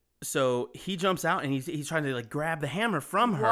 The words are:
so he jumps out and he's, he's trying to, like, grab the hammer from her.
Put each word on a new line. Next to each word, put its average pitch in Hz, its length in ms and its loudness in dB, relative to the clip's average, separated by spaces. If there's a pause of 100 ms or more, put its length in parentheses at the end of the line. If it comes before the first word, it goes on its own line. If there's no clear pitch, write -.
(240)
so 127 500 2
he - 240 -6
jumps 180 260 2
out 170 200 2
and 139 100 0
he's, 135 140 -2
he's 147 200 -6
trying 160 160 0
to, 139 120 0
like, 117 160 -6
grab 156 300 -2
the 147 60 -2
hammer 190 320 0
from 208 360 2
her. 139 160 0